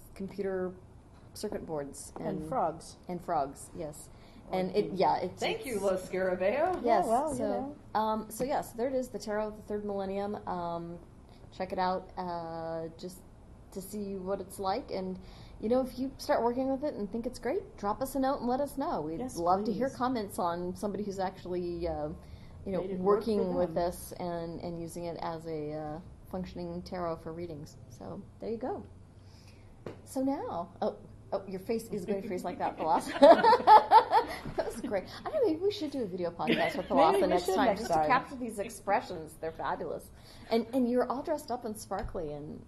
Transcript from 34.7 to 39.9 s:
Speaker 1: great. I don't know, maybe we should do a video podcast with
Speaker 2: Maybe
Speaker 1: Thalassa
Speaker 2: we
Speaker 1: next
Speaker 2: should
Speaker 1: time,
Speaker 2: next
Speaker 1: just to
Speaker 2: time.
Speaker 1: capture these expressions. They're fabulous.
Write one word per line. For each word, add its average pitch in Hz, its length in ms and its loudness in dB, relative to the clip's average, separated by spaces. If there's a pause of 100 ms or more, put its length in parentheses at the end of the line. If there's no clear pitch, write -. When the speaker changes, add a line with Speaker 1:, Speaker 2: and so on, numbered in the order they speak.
Speaker 1:
great. 202 220 -2 (220)
I - 40 -4
don't 587 140 0
know, 427 60 6
maybe 311 120 0
we 403 100 2
should 311 200 -4
do 269 120 -2
a - 20 0
video 175 260 -2
podcast - 460 2
with 180 120 -4
Speaker 2:
Maybe 262 120 6
Speaker 1:
Thalassa 359 200 8
Speaker 2:
we 302 60 4
Speaker 1:
next 359 180 2
Speaker 2:
should 381 100 2
Speaker 1:
time, - 120 4
Speaker 2:
next 202 140 2
Speaker 1:
just 240 120 -4
to 160 60 6
Speaker 2:
time. 156 80 4
Speaker 1:
capture 262 280 2
these 226 240 -6
expressions. 196 800 -2
They're 160 120 -6
fabulous. 160 580 -6 (420)